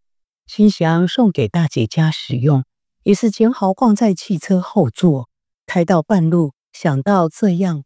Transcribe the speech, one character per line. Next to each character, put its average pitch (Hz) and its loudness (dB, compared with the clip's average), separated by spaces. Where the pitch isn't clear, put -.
心 214 2
想 165 0
送 220 0
给 113 -2
大 170 0
姐 123 -2
家 160 0
使 - -6
用， 131 0
也 202 2
是 220 0
剪 220 0
好 190 -2
放 220 2
在 208 0
汽 170 -4
车 185 -2
后 180 0
座。 135 0
开 175 -2
到 175 2
半 165 0
路， 165 0
想 139 -2
到 190 2
这 202 -2
样 170 -2